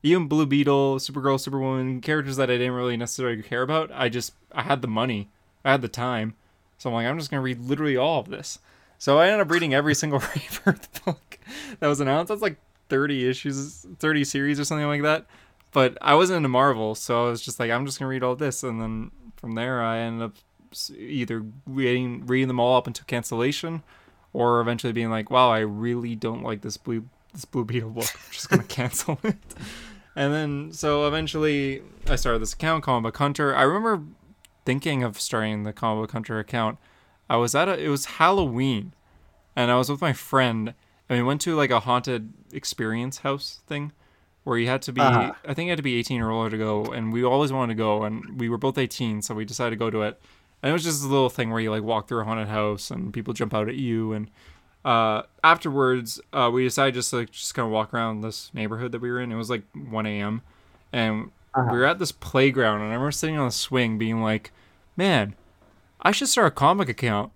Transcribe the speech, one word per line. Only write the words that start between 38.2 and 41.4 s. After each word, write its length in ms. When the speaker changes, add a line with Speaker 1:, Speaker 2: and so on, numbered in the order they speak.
Speaker 1:
and 160
I 60
was 140
with 100
my 140
friend, 600
and 100
we 40
went 200